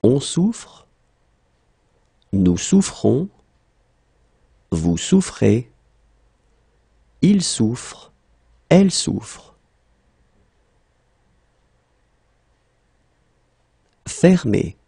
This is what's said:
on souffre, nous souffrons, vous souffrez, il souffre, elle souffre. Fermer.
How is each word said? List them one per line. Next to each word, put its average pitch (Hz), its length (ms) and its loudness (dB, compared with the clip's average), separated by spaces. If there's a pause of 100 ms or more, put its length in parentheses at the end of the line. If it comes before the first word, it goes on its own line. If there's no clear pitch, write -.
on 127 160 4
souffre, - 680 -4 (1500)
nous 92 240 2
souffrons, 170 720 0 (1400)
vous 85 240 0
souffrez, - 760 0 (1500)
il 196 240 2
souffre, - 680 -6 (580)
elle 190 200 6
souffre. - 640 -8 (4000)
Fermer. - 800 0